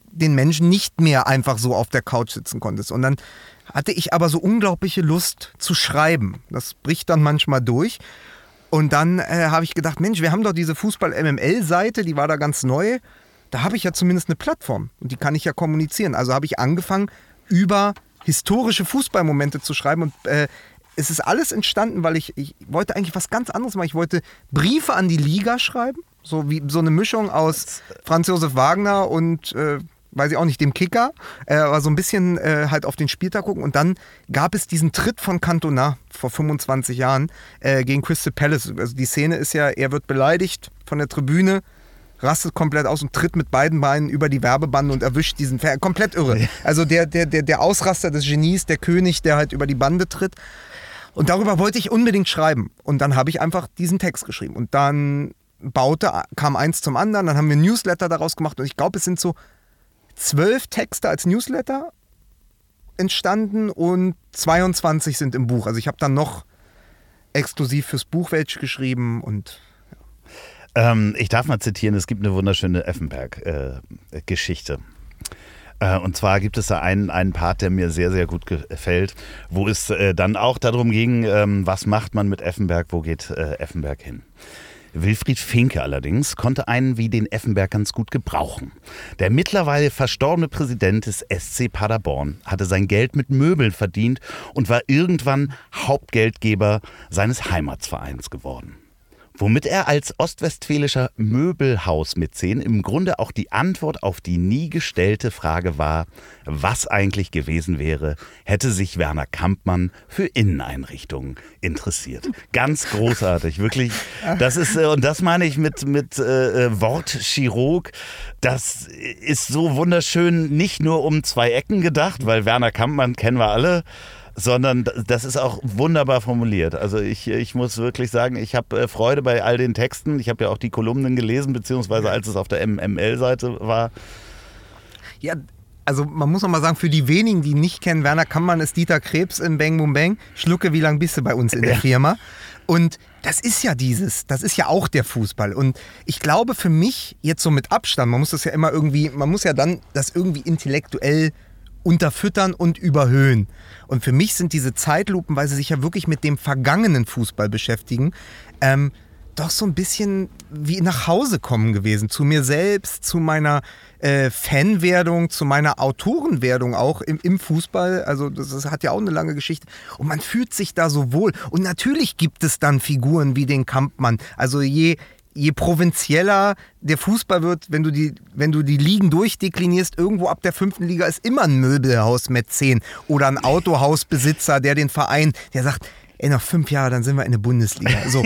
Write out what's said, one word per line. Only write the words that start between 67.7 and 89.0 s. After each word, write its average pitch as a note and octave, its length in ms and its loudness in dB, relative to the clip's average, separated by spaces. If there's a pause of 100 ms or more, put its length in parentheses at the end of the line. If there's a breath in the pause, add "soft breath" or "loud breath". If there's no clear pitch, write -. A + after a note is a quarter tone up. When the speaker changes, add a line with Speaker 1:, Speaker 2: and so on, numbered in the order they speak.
Speaker 1:
fürs - 180 -6
Buch E3+ 280 -4
welche D#3 260 -2
geschrieben B2 640 -4
und... - 380 -8 (1120 loud breath)
Ja. A#2+ 160 4
Speaker 2:
Ähm, G#2+ 260 2
ich A2+ 120 -2
darf B2 180 0
mal B2+ 140 0
zitieren, G#2 340 -2
es F#2+ 140 -2
gibt G#2 160 -4
eine G2 100 2
wunderschöne F#2+ 500 0
Effenberg, C2+ 640 -8
äh, C2+ 340 -6 (460)
Geschichte. F2 520 -4 (1000 loud breath)
Äh, F#2+ 200 4
und F2+ 180 -4
zwar G2 240 2
gibt G#2 180 -2
es G#2+ 80 -2
da E2+ 140 0
einen, F#2+ 300 2
einen F#2 220 0
Part, E2+ 300 -2
der F#2 80 2
mir F2+ 200 0
sehr, F2 200 0
sehr F2+ 160 2
gut E2+ 180 -6
gefällt, F2+ 720 -2 (360 loud breath)
wo G2 180 0
es, G2+ 220 -2
äh, F#2+ 260 2
dann G2+ 180 2
auch A#2+ 240 0
darum A#2 320 2
ging, A#2 320 2
ähm, G#2 420 2
was F#2+ 220 -2
macht G#2+ 300 0
man G2+ 120 0
mit G2 120 -2
Effenberg, F2 500 -2
wo E2+ 120 -4
geht, D#2+ 280 -6
äh, D2+ 300 -6
Effenberg C#2+ 420 -8
hin? A#1 200 -14 (720 loud breath)
Wilfried G2+ 440 0
Finke A#2 440 0
allerdings C#2+ 520 -2
konnte - 320 -2
einen B2+ 300 0
wie A2+ 140 -2
den A2 200 0
Effenberg G2 400 0
ganz G#2 220 -2
gut - 180 -6
gebrauchen. - 640 -6 (460 loud breath)